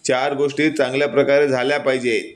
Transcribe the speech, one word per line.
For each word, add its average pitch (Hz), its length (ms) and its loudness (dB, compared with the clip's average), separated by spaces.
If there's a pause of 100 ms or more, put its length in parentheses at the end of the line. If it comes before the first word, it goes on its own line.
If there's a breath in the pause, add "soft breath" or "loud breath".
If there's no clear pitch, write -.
चार 135 300 0
गोष्टी 143 360 0
चांगल्या 139 380 0
प्रकारे 139 400 2
झाल्या 135 320 0
पाहिजे. 123 560 -2